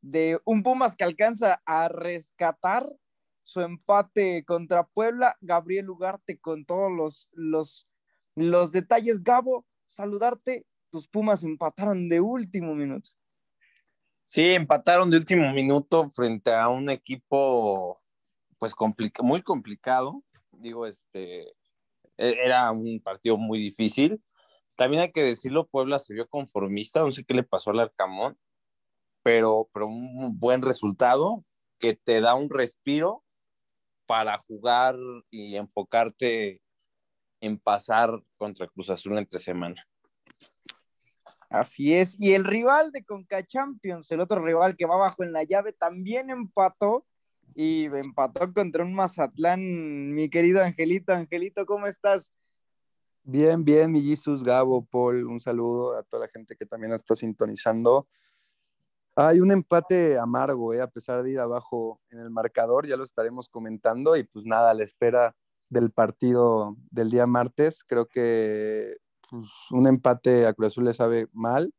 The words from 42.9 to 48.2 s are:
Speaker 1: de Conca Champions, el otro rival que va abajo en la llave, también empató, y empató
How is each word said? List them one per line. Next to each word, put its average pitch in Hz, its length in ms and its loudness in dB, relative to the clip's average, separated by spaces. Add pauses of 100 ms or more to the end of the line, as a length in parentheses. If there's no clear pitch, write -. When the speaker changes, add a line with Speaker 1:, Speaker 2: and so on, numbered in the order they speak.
Speaker 1:
de 269 140 -14
Conca 196 400 -10
Champions, 214 640 -8
el 165 80 -4
otro 185 240 -2
rival 165 320 2
que 170 100 -4
va 165 100 0
abajo 185 280 0
en 170 80 -8
la 160 120 -2
llave, 202 280 -2
también 190 580 -6
empató, 226 760 0 (500)
y 160 300 -2
empató 139 680 -4